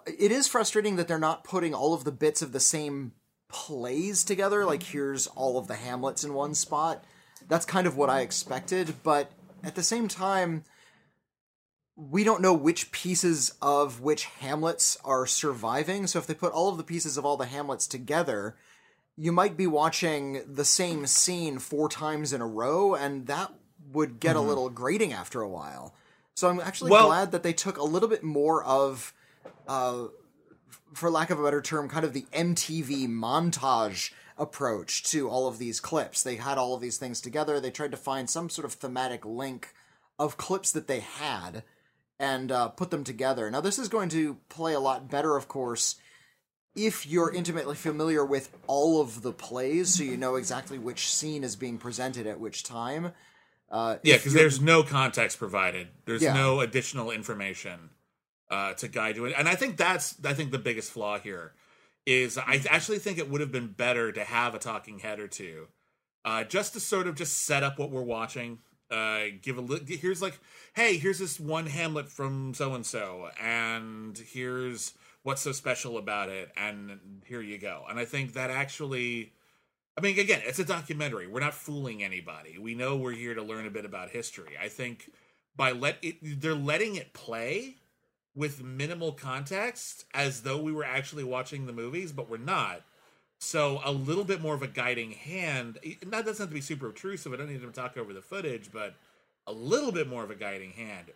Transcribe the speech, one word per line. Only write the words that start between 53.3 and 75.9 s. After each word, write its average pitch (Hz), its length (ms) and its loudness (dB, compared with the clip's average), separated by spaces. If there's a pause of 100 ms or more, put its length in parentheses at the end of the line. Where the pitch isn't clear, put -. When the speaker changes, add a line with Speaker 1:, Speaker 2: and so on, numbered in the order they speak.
Speaker 1:
Uh, 113 340 0
Speaker 2:
Yeah, 147 120 12
Speaker 1:
if - 80 6
Speaker 2:
'cause 139 100 2
Speaker 1:
you're 156 100 10
Speaker 2:
there's 139 180 6
no 160 220 8
context 131 560 0
provided. 92 500 -2 (160)
There's 113 160 0
Speaker 1:
Yeah. 143 120 6
Speaker 2:
no 135 280 4
additional 120 500 -2
information, 98 800 -8 (600)
uh, 98 260 -2
to 123 120 -8
guide 110 300 -2
you 117 80 -4
in. 127 80 -2
And 147 160 4
I 185 60 4
think 254 200 -2
that's, 175 480 2
I 143 100 0
think 139 180 -2
the 131 80 -2
biggest 110 320 -4
flaw 104 280 -4
here 90 340 -10 (520)
is 127 320 4
I 127 160 0
th-, 143 140 2
actually 165 320 2
think 196 180 -4
it 151 100 -2
would 143 140 0
have 139 100 -2
been 120 220 -4
better 120 400 2
to 104 100 -4
have 117 320 0
a 107 40 -8
talking 107 400 -8
head 107 200 -8
or 104 80 -10
two, 82 400 -12 (560)
uh, 110 220 -2
just 202 280 -2
to 220 60 -8
sort 185 280 0
of 165 80 -4
just 151 240 -2
set 139 240 2
up 139 140 -2
what 139 120 -4
we're 131 140 -4
watching. 117 560 -6 (320)
Uh, 110 380 0 (120)
give 123 160 -6
a 127 40 -6
li-, 135 180 -4
g-, 160 180 -8
here's 175 240 -2
like, 190 180 -6 (360)
"Hey, 220 220 4
here's 180 200 2
this 185 220 -6
one 160 260 -2
Hamlet 151 420 -4
from 135 460 -4
so-and-so, 107 760 -6 (100)
and 113 720 -4
here's 127 800 -6 (300)
what's 135 180 -2
so 143 100 -2
special 123 460 -4